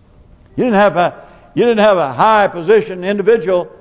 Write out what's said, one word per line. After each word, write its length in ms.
You 80
didn't 140
have 180
a, 320
you 100
didn't 200
have 140
a 140
high 360
position 560
individual 640